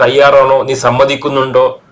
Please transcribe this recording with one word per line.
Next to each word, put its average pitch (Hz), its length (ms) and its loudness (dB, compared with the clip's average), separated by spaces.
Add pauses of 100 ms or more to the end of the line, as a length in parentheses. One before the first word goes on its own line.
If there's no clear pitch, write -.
തയ്യാറാണോ, 135 640 2
നീ 135 100 -6
സമ്മതിക്കുന്നുണ്ടോ, 131 1080 -2 (100)